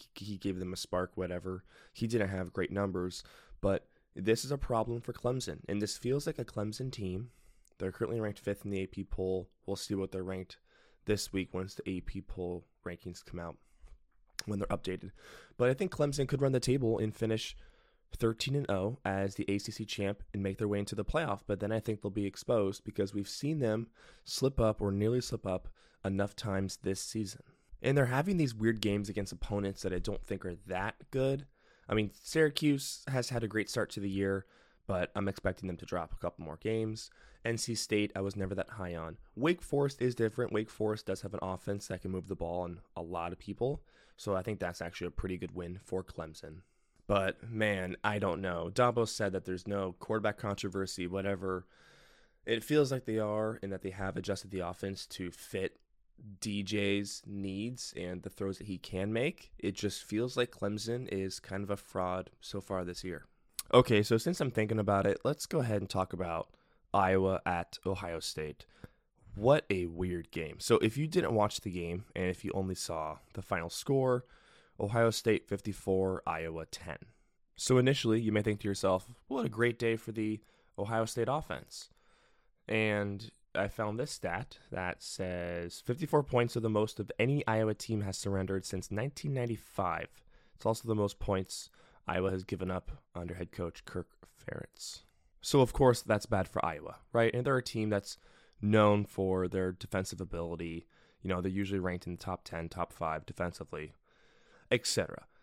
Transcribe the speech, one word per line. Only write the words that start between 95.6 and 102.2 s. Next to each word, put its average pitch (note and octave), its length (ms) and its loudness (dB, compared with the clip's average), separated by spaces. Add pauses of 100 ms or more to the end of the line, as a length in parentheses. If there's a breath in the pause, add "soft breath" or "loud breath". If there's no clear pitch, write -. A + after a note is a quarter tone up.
of B2 140 4
course, B2+ 260 8
that's - 260 0
bad F#2+ 220 0
for - 160 -2
Iowa, D2+ 320 -6 (160)
right? A#2 220 4
And B2 100 -2
they're C3+ 140 2
a B2 40 0
team A2 280 -2
that's G2+ 260 0 (440 soft breath)
known G#2 440 8
for F#2 440 2
their F#2 220 2
defensive F#2 500 -4
ability. E2+ 640 -6 (340 soft breath)
You - 80 -4
know, F2+ 140 2
they're F#2+ 100 0
usually G2 260 0
ranked F2+ 280 -2
in F2 80 -4
the - 40 -8
top F#2 240 -6